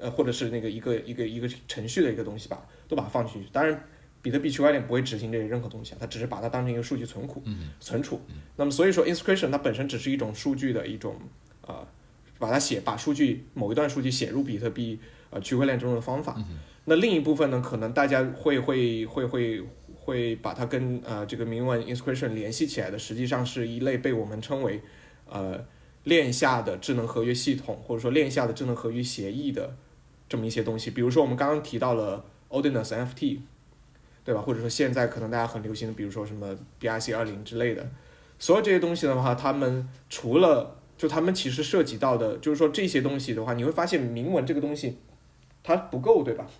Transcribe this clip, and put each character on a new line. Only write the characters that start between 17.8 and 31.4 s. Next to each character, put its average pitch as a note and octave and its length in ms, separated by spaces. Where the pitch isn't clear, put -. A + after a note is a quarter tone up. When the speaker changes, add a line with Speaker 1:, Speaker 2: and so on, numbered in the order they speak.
Speaker 1:
大 C#3 160
家 C3 160
会， C#3+ 220
会， A#2+ 480
会， B2+ 180
会， A#2 380
会 A#2+ 400
把 A2 180
它 B2 140
跟， B2+ 380
呃， G#2 200
这 A2 120
个 A2+ 100
铭 A#2 180
文 B2 200
inscription B2+ 500
联 A2 180
系 D#3 140
起 C#3 140
来 F#2 100
的， G#2 80
实 - 160
际 B2 100
上 B2 220
是 A#2+ 220
一 A#2 100
类 B2+ 200
被 C3 140
我 A2+ 120
们 G#2+ 180
称 C3+ 220
为， G#2+ 160
呃， F#2+ 360
链 C#3+ 300
下 B2+ 280
的 G#2 180
智 C3 160
能 A#2 120
合 A#2 160
约 A#2+ 100
系 B2 220
统， - 320
或 A#2+ 80
者 A2+ 60
说 A#2+ 100
链 C#3+ 180
下 B2+ 200
的 A2+ 40
智 - 120
能 B2 100
合 A2+ 160
约 A#2+ 100
协 A2 300
议 C#3 220
的 - 240
这 - 80
么 A2+ 80
一 A2+ 60
些 A2 140
东 A2+ 120
西。 - 140
比 B2 100
如 B2 80
说 C#3+ 140
我 C3+ 60
们 B2 80
刚 C#3 140